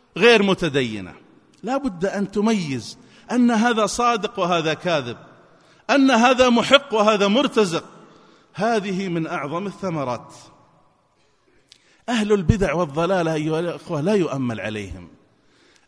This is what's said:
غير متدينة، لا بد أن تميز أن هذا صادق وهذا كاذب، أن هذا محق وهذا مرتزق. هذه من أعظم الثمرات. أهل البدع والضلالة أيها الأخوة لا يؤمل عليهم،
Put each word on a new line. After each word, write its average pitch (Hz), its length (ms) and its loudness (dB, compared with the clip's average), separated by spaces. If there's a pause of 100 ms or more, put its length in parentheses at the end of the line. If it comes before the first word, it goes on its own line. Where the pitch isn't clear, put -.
(180)
غير 220 260 6
متدينة، 131 720 -2 (500)
لا 254 140 -2
بد 196 280 -4
أن 190 260 -4
تميز 190 640 -2 (340)
أن 240 200 4
هذا 220 340 2
صادق 220 540 -2
وهذا 170 340 0
كاذب، 147 440 -4 (720)
أن 269 220 4
هذا 247 380 4
محق 240 440 2
وهذا 208 340 4
مرتزق. 208 560 2 (680)
هذه 196 560 -2
من 165 180 -2
أعظم 165 400 -6
الثمرات. 151 680 -8 (1700)
أهل 214 220 0
البدع 190 420 0
والضلالة 165 600 -2
أيها 156 260 -4
الأخوة 160 420 -8
لا 196 120 -2
يؤمل 127 480 -2
عليهم، 95 460 -10 (800)